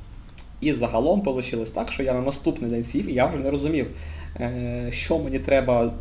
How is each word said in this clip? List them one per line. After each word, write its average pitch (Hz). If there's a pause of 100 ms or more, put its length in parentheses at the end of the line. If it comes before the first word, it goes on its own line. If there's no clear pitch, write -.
(600)
І 147
загалом 120
получилось 123
так, 117
що -
я 131
на 127
наступний 135
день 117
сів, 117
і -
я 123
вже 147
не 135
розумів, 143 (480)
е, 120
що -
мені 135
треба 123